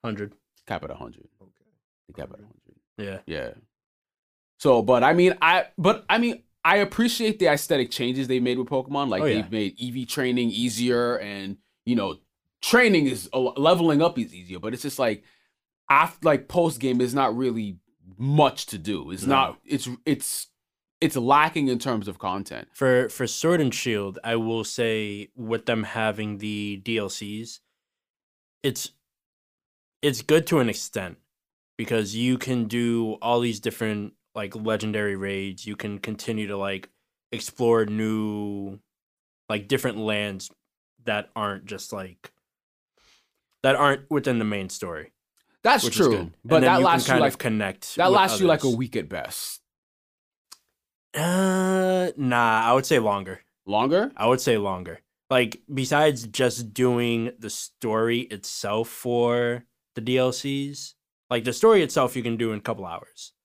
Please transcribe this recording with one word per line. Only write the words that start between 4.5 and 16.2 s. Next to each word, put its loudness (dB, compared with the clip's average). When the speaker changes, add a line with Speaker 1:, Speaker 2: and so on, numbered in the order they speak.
Speaker 2:
So, 6
but 6
I 6
mean, 6
I, 4
but 2
I 4
mean, -2
I 6
appreciate 0
the 2
aesthetic 2
changes -2
they 2
made 0
with -4
Pokemon. -2
Like, 0
Speaker 1:
Oh, 2
yeah. 2
Speaker 2:
they've -10
made -2
E -8
V -6
training 0
easier, 0
and, -8
you 0
know, -2
training 4
is -4
a -2
lo-, 0
leveling 4
up 2
is -6
easier. -14
But -6
it's -12
just -8
like, -2
af-, 6